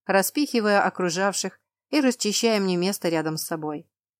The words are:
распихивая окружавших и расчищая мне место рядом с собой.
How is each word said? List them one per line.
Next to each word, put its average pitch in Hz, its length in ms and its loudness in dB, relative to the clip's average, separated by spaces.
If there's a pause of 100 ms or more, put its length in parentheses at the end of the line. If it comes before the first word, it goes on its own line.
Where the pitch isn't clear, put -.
распихивая 208 800 2
окружавших 185 760 -2 (300)
и 294 100 2
расчищая 226 600 2
мне 185 160 0
место 185 320 0
рядом 160 280 -2
с - 80 -8
собой. 151 440 -8 (320)